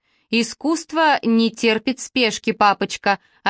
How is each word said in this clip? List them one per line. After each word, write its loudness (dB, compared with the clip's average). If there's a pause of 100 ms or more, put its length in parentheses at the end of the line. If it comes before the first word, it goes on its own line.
(300)
«Искусство -2
не 2
терпит -2
спешки, -2
папочка», 0 (300)